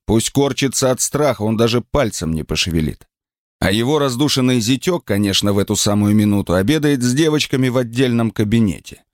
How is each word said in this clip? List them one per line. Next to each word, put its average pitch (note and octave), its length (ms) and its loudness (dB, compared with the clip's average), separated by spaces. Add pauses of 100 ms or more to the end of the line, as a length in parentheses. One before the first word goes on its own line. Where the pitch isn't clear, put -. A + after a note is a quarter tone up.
пусть A2+ 260 0
корчится C3+ 600 0
от B2 100 -2
страха, C3+ 420 -2
он A2 140 -2
даже A#2 240 2
пальцем G#2+ 520 -4
не D#2 120 -4
пошевелит. D#2 640 -4 (540)
А F#2+ 120 0
его A#2+ 260 0
раздушенный B2+ 600 0
зятек, B2 440 -2
конечно, G2+ 480 0
в G2 60 0
эту G2+ 160 0
самую G#2 400 2
минуту G2+ 400 2
обедает C#3 480 0
с B2 100 0
девочками C#3+ 560 0
в A#2+ 80 -2
отдельном A#2 540 0
кабинете. G#2 840 -2